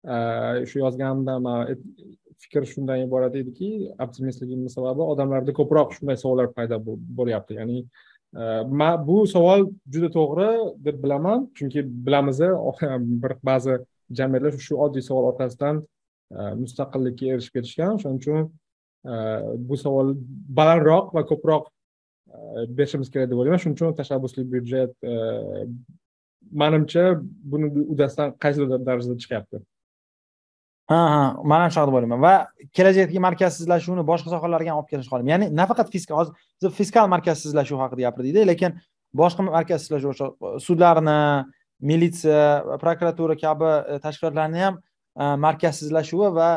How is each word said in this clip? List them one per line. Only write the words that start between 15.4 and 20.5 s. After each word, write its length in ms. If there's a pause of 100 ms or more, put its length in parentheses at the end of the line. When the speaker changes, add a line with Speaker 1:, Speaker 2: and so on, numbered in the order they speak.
Speaker 1:
e, 100 (120)
mustaqillikka 720
erishib 280
ketishgan. 440
Shuning 220
uchun, 320 (540)
e, 80 (440)
bu 200
savol 360 (340)
balandroq 680